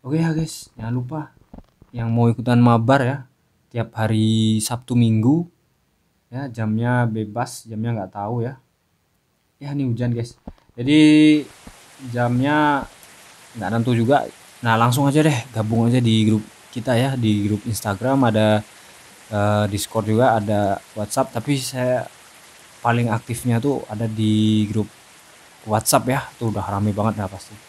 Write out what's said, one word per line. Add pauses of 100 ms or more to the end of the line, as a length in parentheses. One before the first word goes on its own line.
Oke
ya,
guys,
jangan
lupa (640)
yang
mau
ikutan
mabar
ya, (520)
tiap
hari
Sabtu
Minggu (880)
ya,
jamnya
bebas,
jamnya
nggak
tahu
ya. (1040)
Ya,
ini
hujan,
guys. (320)
Jadi (640)
jamnya (720)
nggak
nentu
juga. (400)
Nah,
langsung
aja
deh, (160)
gabung
aja
di
grup (320)
kita
ya,
di
grup
Instagram
ada, (640)
eh,
Discord
juga,
ada (160)
WhatsApp.
Tapi
saya (760)
paling
aktifnya
tuh
ada
di
grup (800)
WhatsApp
ya, (160)
tuh
udah
rame
banget
dah
pasti. (120)